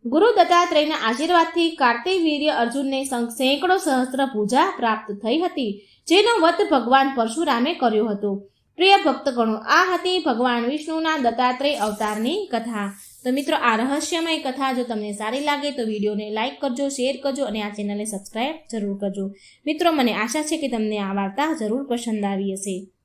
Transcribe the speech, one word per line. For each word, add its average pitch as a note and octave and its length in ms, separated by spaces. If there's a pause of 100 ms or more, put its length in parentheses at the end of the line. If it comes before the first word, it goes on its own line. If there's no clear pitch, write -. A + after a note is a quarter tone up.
ગુરુ D4+ 200 (100)
દત્તાત્રેયના E4+ 580
આશીર્વાદથી E4 760
કાર્તિવીર્ય D4+ 800
અર્જુનને C4+ 560
સં-, A#3+ 240
સેંકડો C#4 480
સહસ્ત્ર C4 500
પૂજા B3+ 500
પ્રાપ્ત G#3+ 380
થઈ A3+ 240
હતી, C#4 440 (240)
જેનો G4+ 400
વધ E4+ 240
ભગવાન C4 460
પરશુરામે A#3+ 580
કર્યો A3 340
હતો. G3+ 400 (280)
પ્રિય F#4+ 200 (100)
ભક્તગણો, A#3+ 480
આ F4+ 400
હતી F4+ 240
ભગવાન A#3+ 480
વિષ્ણુના D#4 520
દત્તાત્રેય B3+ 560
અવતારની G#3+ 720
કથા. G#3+ 500 (280)
તો B3+ 60
મિત્રો, C#4+ 260
આ A3+ 200
રહસ્યમય D#4 600
કથા C4+ 340
જો B3 100
તમને G#3+ 300
સારી A3 280
લાગે C#4+ 300
તો B3+ 120
વીડિયોને G#3 480
લાઈક A#3 300
કરજો, C#4 280
શેર C4+ 340
કરજો C#4 220
અને G#3+ 180
આ G#3 60
ચેનલને G#3 360
સબસ્ક્રાઇબ A3 500 (180)
જરૂર G3+ 260
કરજો. G3 320 (360)
મિત્રો, D#4 260
મને B3 220
આશા A#3+ 280
છે D4+ 140
કે D4 120
તમને G#3+ 300
આ G3 160
વાર્તા G3 460
જરૂર A#3 260
પસંદ A#3 380
આવી G3 280
હશે. F#3+ 360 (160)